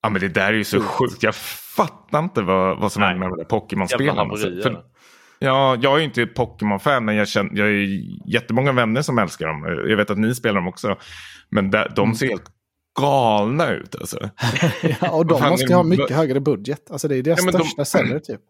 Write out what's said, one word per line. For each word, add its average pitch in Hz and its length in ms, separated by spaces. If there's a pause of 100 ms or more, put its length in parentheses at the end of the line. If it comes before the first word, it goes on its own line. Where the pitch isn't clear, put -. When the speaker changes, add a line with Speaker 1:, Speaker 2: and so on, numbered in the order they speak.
Speaker 1:
Ja, 113 80
men 95 100
det 95 80
där 95 200
är 107 40
ju 107 120
så 101 160
Speaker 2:
Sjukt. 101 100
Speaker 1:
sjukt. 123 320
Jag 107 120 (420)
fattar - 420
inte 151 240
vad, 95 380
vad 98 120
som 104 80
Speaker 3:
Nej. 101 80
Speaker 1:
händer 90 200
med 92 40
de 85 60
där 82 60
Pokémon-spelen, 110 600
Speaker 3:
Jävla - 160
Speaker 1:
alltså. 104 240
Speaker 3:
haveri, 92 160
Speaker 1:
För, - 80
Speaker 3:
eller? 87 120 (560)
Speaker 1:
ja, 135 440
jag 139 120
är 151 40
ju 160 60
inte 120 220
Pokémon-fan, 113 800
men 107 120
jag 104 120
känner, 101 300
jag 104 100
är 101 180 (460)
jättemånga 117 400
vänner 120 300
som 123 160
älskar 82 280
dem. 76 180 (240)
Jag 110 80
vet 104 140
att 101 80
ni 110 160
spelar 113 200
dem 90 140
också. 98 280 (540)
Men 98 200
där, 98 260
de 98 80
Speaker 2:
Mm. 113 100
Speaker 1:
ser 131 140
helt 98 220 (500)
galna 131 680
ut, - 300
alltså. - 200
Speaker 2:
<laughs> 104 100 (720)
Ja, 175 100
och 165 160
de 165 60
Speaker 1:
Vad 147 80
fan 143 100
Speaker 2:
måste 180 160
Speaker 1:
är - 20
Speaker 2:
ju 180 60
ha 180 80
Speaker 1:
det, 165 60
Speaker 2:
mycket 139 220
Speaker 1:
vad 131 80
Speaker 2:
högre 139 220
budget. 131 500
Alltså, 147 180
det 139 80
är 127 60
deras 160 160
Speaker 1:
Ja, 180 60
men 185 80
de, 180 120
Speaker 2:
största 143 200
seller, 131 340
typ. - 320